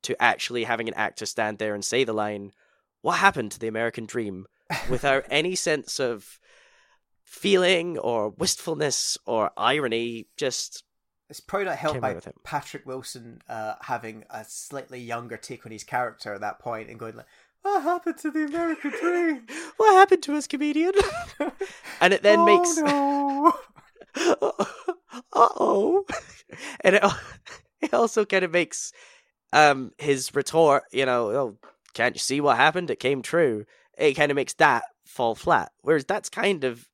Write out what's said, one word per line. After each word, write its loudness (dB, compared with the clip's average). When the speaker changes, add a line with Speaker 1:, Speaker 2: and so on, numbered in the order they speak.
Speaker 1:
to -4
actually 0
having -4
an -8
actor -6
stand -4
there -4
and -6
say 0
the -2
line, -6
"What 0
happened 2
to -18
the -6
American -4
dream?" -8
Speaker 2:
<laughs> -4
Speaker 1:
without 0
any 0
sense -4
of -6
feeling 0
or -2
wistfulness -4
or 0
irony, -2
just -6
Speaker 2:
It's -18
probably -6
not -6
helped -4
Speaker 1:
came -6
Speaker 2:
by -2
Speaker 1:
out -6
with -16
it. -18
Speaker 2:
Patrick -10
Wilson, -14
uh, -8
having -10
a -12
slightly -14
younger -10
take -16
on -16
his -14
character -6
at -10
that -8
point -10
and -18
going -12
like, -20
"What -2
happened -4
to -6
the -2
American -4
dream?" 0
Speaker 1:
<laughs> -16
"What 8
happened 8
to -4
us, -4
comedian?" -2
<laughs> -6
And 6
it -2
then 8
Speaker 2:
"Oh, 8
Speaker 1:
makes 6
Speaker 2:
no." 2
Speaker 1:
<laughs> 2
"Uh-oh." 2
And 6
it, 6
<laughs> -16
it -2
also 2
kind 0
of -6
makes, -2
um, 6
his -2
retort, 4
you 0
know, 0
"Oh, -2
can't 0
you -12
see -2
what 4
happened? 2
It -4
came -2
true." 0
It 2
kind 2
of 0
makes -2
that 4
fall -2
flat. 0
Whereas 2
that's -4
kind -2
of -4